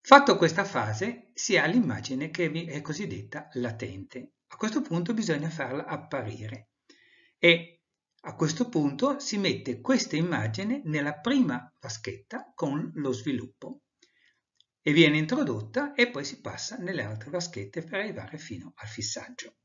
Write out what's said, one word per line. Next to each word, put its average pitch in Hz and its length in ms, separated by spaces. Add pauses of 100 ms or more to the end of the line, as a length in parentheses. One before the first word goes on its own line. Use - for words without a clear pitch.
Fatto 277 360
questa 165 260
fase, 120 680
si - 240
ha 147 80
l'immagine 156 640
che 170 180
vi 160 180
è 151 160
cosiddetta - 720
latente. 107 800 (160)
A - 60
questo 220 260
punto 175 340
bisogna 160 340
farla 135 380
apparire 107 880 (640)
e 170 380 (460)
a 147 120
questo 165 340
punto 160 480
si 214 220
mette 139 420
questa - 340
immagine 170 680
nella 147 320
prima 220 600
vaschetta - 760
con 156 400
lo 139 200
sviluppo - 720 (920)
e 151 140
viene 151 240
introdotta 156 760
e 240 120
poi - 160
si - 160
passa - 380
nelle 180 240
altre 107 300
vaschette 170 520
per 170 120
arrivare 196 420
fino - 380
al - 120
fissaggio. - 760